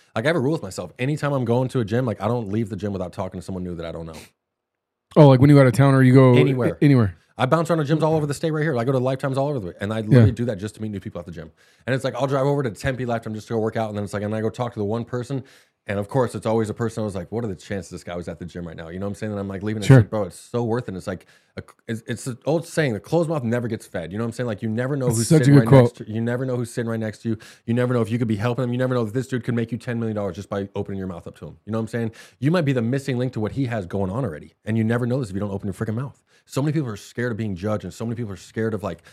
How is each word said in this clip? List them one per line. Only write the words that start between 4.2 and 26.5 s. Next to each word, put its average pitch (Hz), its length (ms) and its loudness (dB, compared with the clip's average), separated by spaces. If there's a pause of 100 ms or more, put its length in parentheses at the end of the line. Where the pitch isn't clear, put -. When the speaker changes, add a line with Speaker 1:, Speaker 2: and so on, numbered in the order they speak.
Speaker 2:
Oh, 151 120 10
like, 131 120 8
when 143 120 8
you 143 40 10
go 139 60 10
out 127 60 8
of 117 60 4
town 139 200 6
or 131 80 6
you 127 120 8
go 131 200 10
Speaker 1:
Anywhere. 127 480 4
Speaker 2:
a-, - 20 2
anywhere. 123 320 6 (220)
Speaker 1:
I 113 80 0
bounce 160 240 2
around 165 160 2
to 151 100 2
gyms 156 60 0
all 160 140 2
over 151 100 0
the 143 80 -2
state 165 180 -4
right 156 120 -2
here. 160 140 -2
I 117 60 0
go 135 100 0
to 131 40 2
Lifetimes 131 400 -2
all 139 120 0
over 139 100 -4
the 92 80 -8
way, 85 120 -10
and 104 140 -4
I 110 60 -2
Speaker 2:
Yeah. 107 80 -4
Speaker 1:
literally 117 240 8
do 113 140 -4
that 117 120 -4
just 104 180 -10
to 110 60 -12
meet 110 80 -6
new 98 100 -6
people 87 200 -12
at 85 80 -14
the 90 40 -14
gym. 80 200 -14 (340)
And 131 80 -2
it's 131 100 -2
like, 127 120 -2
I'll 131 120 0
drive 135 200 0
over 143 160 0
to 117 80 -2
Tempe 127 340 -6
Lifetime 113 300 -4
just 104 140 -12
to - 40 -6
go 113 60 0
work 110 180 -2
out, 110 120 -2
and 104 80 -6
then 104 60 -4
it's 98 100 -10
like, 101 100 -4
and 107 100 -4
I 110 80 -4
go 110 80 -2
talk 120 240 -8
to 110 60 -10
the 101 60 -2
one 117 200 -4
person, 123 380 -8 (440)
and 101 120 -4
of 104 80 -6
course, 123 260 0
it's 110 140 -6
always 110 240 0
a - 20 -4
person 113 300 -4
I - 20 -4
was 98 80 -6
like, 87 180 -8
"What 113 120 -6
are 113 40 -6
the 92 80 -6
chances 98 360 -10
this 90 120 -14
guy 87 120 -10
was 87 120 -8
at 85 120 -12
the 87 60 -12
gym 87 220 -12
right 80 80 -14
now?" 80 120 -12
You 85 100 -12
know 98 80 -6
what 101 60 -4
I'm 98 40 -10
saying? 107 180 -8
And 101 60 -6
I'm, 101 80 -6
like, 98 140 -8
leaving 107 220 -4
it, - 20 -6
Speaker 2:
Sure. 135 120 10
Speaker 1:
like, 110 120 6
"Bro, 110 140 -2
it's 87 160 -10
so 120 240 -6
worth 120 220 -2
it." - 20 -12
And 95 100 -10
it's 85 80 -12
like, 95 220 -10 (300)
a, - 60 -12 (240)
it's, 113 200 -6
it's 120 180 -8
an 123 220 -10
old 160 180 0
saying, 147 280 -2
"The 101 60 -4
closed 160 300 0
mouth 151 140 -4
never 117 240 0
gets 110 180 -6
fed." 82 260 -8
You 101 60 -8
know 113 60 -2
what 117 60 -4
I'm - 20 -10
saying? 123 160 -6
Like, 110 160 -6
you 113 60 -2
never 123 260 -2
know 131 100 -2
Speaker 2:
That's 113 140 2
Speaker 1:
who's 113 80 0
Speaker 2:
such 156 140 6
a 120 40 4
Speaker 1:
sitting 143 140 10
Speaker 2:
good 117 120 4
Speaker 1:
right 135 120 12
next 120 140 2
Speaker 2:
quote. - 100 -14
Speaker 1:
to, 110 40 -10
you 113 100 -2
never 120 220 -2
know 127 120 -4